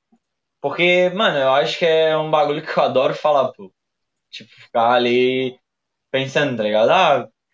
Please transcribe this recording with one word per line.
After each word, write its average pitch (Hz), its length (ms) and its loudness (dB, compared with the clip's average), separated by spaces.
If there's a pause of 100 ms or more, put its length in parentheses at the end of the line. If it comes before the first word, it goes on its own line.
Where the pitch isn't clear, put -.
(600)
Porque, 175 500 0
mano, 185 280 -2
eu 131 140 2
acho 151 260 0
que 180 60 0
é 160 320 2
um 156 140 -4
bagulho 151 340 0
que - 140 -8
eu 151 40 2
adoro 131 320 0
falar, 143 380 0
pô. 95 200 -20 (580)
Tipo, - 200 -20
ficar 117 420 -2
ali 127 640 0 (520)
pensando, 135 460 -2
tá 107 60 -2
ligado? 107 280 2
Ah, 160 380 2 (240)